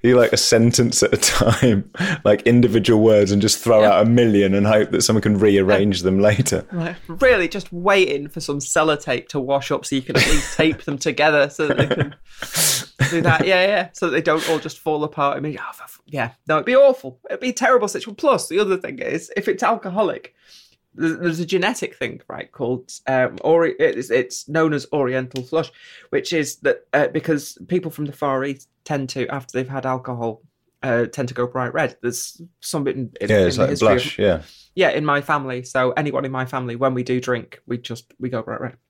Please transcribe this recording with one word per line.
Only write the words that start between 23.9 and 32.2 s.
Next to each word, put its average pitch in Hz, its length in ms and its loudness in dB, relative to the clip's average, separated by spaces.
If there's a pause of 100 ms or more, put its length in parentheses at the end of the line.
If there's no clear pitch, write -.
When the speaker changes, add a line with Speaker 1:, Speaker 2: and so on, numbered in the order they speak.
Speaker 2:
it's 123 380 -4
known 160 240 0
as 139 200 -6
Oriental 131 520 -4
flush, 160 260 -4 (400)
which 131 220 -4
is 156 240 -2
that, - 360 -2
uh, 143 160 2
because 151 480 -4 (120)
people 175 240 -2
from 147 140 -8
the 143 60 -10
Far 135 320 -2
East 139 240 -10 (160)
tend 139 260 -4
to, 127 180 -6
after 131 280 -8
they've 131 120 -4
had 135 180 -8
alcohol, 123 560 -6 (400)
uh, 120 240 0
tend 123 220 -6
to 127 60 -10
go 123 120 -2
bright 123 280 -6
red. 151 280 -2
There's 123 400 -8 (180)